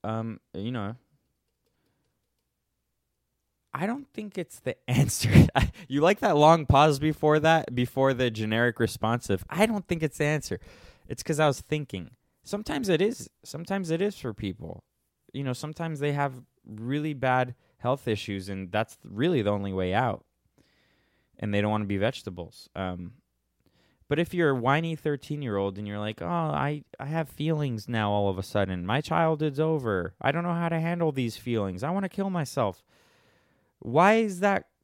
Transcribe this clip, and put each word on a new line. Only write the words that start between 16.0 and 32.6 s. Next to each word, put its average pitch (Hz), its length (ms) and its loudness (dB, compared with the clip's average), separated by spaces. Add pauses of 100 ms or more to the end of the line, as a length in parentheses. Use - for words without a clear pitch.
they 147 120 0
have 139 300 -2 (220)
really 139 500 -4
bad 127 400 0 (220)
health 127 320 -2
issues, 101 400 -4
and 95 240 -8
that's 107 320 -4
really 127 380 0
the 101 80 2
only 101 220 -2
way 92 200 0
out. 117 320 0 (1120)
And 101 140 -4
they 101 80 2
don't 104 100 2
wanna 107 140 0
be 98 140 -2
vegetables. 92 760 -6
Um, 90 380 -8 (960)
but 147 100 0
if 165 140 -2
you're 170 180 2
a 135 40 2
whiny 147 420 0
thirteen-year-old 127 800 -4
and 104 100 -8
you're 104 120 -8
like, 107 240 -6
"Oh, - 40 -6
I, 151 560 -2 (160)
I 139 80 -10
have 156 220 -4
feelings 147 600 -2
now 110 220 0
all 101 200 2
of 92 80 -4
a 95 40 -4
sudden. 92 440 -2
My 120 140 0
childhood's 156 600 0
over. 117 600 0
I 139 120 0
don't 170 120 -2
know 175 100 -2
how 170 160 -2
to 165 100 0
handle 170 320 0
these 123 240 -2
feelings. 101 460 -2
I 147 80 -2
wanna 190 180 -2
kill 196 220 -4
myself." 131 520 -2 (960)